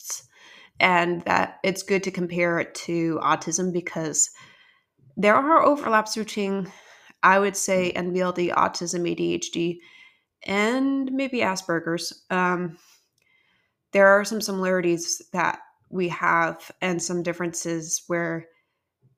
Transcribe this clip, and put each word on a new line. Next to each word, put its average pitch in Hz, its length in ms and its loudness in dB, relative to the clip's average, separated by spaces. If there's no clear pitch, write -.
and 175 440 4
that - 420 0
it's 190 180 -2
good 196 220 0
to 185 80 -4
compare 175 480 0
it - 120 -6
to 165 480 -2
autism 160 520 -2
because 170 580 -4
there 208 180 4
are 285 260 4
overlaps 220 540 2
between, 196 560 -4
I 190 160 6
would 196 160 0
say, 185 340 0
N 180 240 -4
V 185 60 0
L 180 120 0
D, 175 180 -2
autism, 175 600 -2
A 170 60 -2
D 170 180 -2
H - 160 -6
D, 170 320 -4
and 262 680 0
maybe 262 300 -2
Asperger's. 170 920 -4
Um, 180 480 -2
there 196 140 8
are 202 180 8
some 220 160 -4
similarities 185 800 0
that 170 260 -2
we 180 220 -2
have 165 600 0
and 175 220 -2
some 175 220 -4
differences 170 840 -6
where 170 400 -4